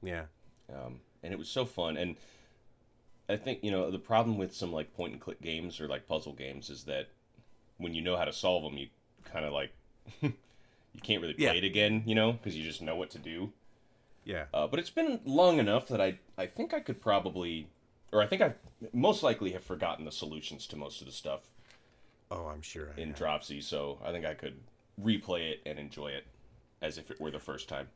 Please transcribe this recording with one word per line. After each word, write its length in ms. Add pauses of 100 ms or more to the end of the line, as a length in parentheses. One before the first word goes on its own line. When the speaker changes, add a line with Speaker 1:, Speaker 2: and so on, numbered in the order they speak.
Speaker 1:
Yeah. 220 (480)
Speaker 2:
Um, 280 (220)
and 100
it 60
was 100
so 160
fun. 320
And 200 (1120)
I 80
think, 260
you 80
know, 200
the 80
problem 400
with 160
some, 180
like, 220
point 180
and 80
click 220
games 380
or, 80
like, 180
puzzle 260
games 380
is 140
that 240 (680)
when 140
you 100
know 140
how 80
to 80
solve 320
'em, 140
you 100 (420)
kinda, 200
like, 220 (240)
<laughs> 260
you 100 (680)
can't 180
really 160
Speaker 1:
Yeah. 140
Speaker 2:
play 80
it 60
again, 420
you 80
know, 200
'cause 200
you 80
just 180
know 160
what 140
to 80
do. 340 (720)
Speaker 1:
Yeah. 300
Speaker 2:
Uh, 140
but 100
it's 120
been 340
long 340
enough 300
that 120
I, 180 (200)
I 80
think 260
I 80
could 200
probably, 680 (440)
or 100
I 40
think 160
I 120 (380)
most 300
likely 300
have 120
forgotten 400
the 80
solutions 560
to 80
most 260
of 40
the 60
stuff 360 (800)
Speaker 1:
Oh, 180
I'm 160
sure 340
I 40
Speaker 2:
in 100
Speaker 1:
have. 80
Speaker 2:
Dropsy, 420
so 440
I 60
think 160
I 80
could 240 (420)
replay 500
it 140
and 140
enjoy 300
it 180 (560)
as 160
if 140
it 80
were 100
the 80
first 300
time. 280